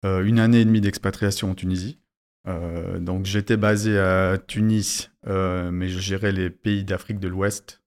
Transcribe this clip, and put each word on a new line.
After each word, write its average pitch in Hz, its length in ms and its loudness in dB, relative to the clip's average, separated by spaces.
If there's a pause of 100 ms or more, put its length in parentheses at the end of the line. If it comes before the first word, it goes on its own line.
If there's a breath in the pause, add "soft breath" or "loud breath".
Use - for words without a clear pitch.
euh, 95 180 2
une 110 140 4
année 117 240 6
et 113 40 6
demie 110 160 4
d'expatriation 98 680 -2
en 95 60 -2
Tunisie. 92 440 -4 (460)
Euh, 87 540 -6
donc 90 260 -4
j'étais 104 300 0
basé 107 420 2
à 92 400 2
Tunis, 107 720 -2 (160)
euh, 90 440 -2
mais 90 160 -4
je 90 120 -4
gérais 98 340 -2
les 92 160 0
pays 101 340 -2
d'Afrique 98 360 -6
de 95 100 -4
l'Ouest 98 580 -4